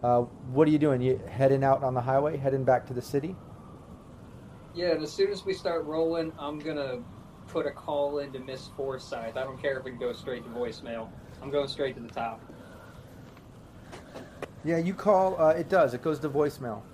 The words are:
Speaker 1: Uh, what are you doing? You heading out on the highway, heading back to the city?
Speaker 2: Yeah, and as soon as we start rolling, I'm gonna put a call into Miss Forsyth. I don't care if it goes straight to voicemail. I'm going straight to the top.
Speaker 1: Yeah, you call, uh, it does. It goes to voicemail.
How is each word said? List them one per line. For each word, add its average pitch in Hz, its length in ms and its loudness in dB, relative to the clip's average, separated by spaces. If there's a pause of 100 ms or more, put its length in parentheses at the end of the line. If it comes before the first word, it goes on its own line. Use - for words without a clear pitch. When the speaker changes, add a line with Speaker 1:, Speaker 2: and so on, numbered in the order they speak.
Speaker 1:
Uh, 120 200 6 (300)
what 151 160 8
are - 20 6
you 151 80 6
doing? 143 220 4
You 127 280 2
heading 135 360 4
out 135 180 6
on 127 120 0
the 127 60 2
highway, 139 360 2
heading 135 280 0
back 127 240 4
to 131 60 -8
the 120 80 -4
city? 156 320 -2 (1400)
Speaker 2:
Yeah, 175 180 2
and 156 100 2
as 151 80 -6
soon 196 200 2
as 190 140 -4
we 190 100 0
start 170 320 -2
rolling, 160 520 0
I'm 147 200 -6
gonna 143 440 -4 (440)
put 156 180 -2
a 143 60 0
call 143 480 -2
into 135 220 -6
Miss 131 360 -10
Forsyth. 127 600 -6
I 131 80 -2
don't 131 160 -10
care 139 180 -2
if 127 80 -10
it 123 120 -10
goes 123 200 -4
straight 123 260 -8
to 120 60 -12
voicemail. 113 580 -6 (320)
I'm 139 100 -10
going 139 180 2
straight 135 260 -2
to 120 80 -12
the 113 60 -12
top. 113 320 -6 (2250)
Speaker 1:
Yeah, 165 140 2
you 175 160 0
call, 190 460 4
uh, 156 100 8
it 170 180 2
does. 151 260 6
It 120 80 -6
goes 156 180 0
to 151 80 -2
voicemail. 135 540 -2 (120)